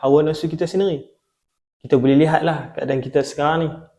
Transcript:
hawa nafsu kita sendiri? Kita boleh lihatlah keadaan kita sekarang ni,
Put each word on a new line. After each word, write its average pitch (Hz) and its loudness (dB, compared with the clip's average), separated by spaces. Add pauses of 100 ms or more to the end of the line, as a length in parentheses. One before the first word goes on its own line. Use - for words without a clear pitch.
hawa 143 4
nafsu 156 -4
kita 165 -4
sendiri? 185 -4 (720)
Kita - -2
boleh 139 4
lihatlah 156 0
keadaan 135 -4
kita 131 -2
sekarang 147 -2
ni, 156 -4 (280)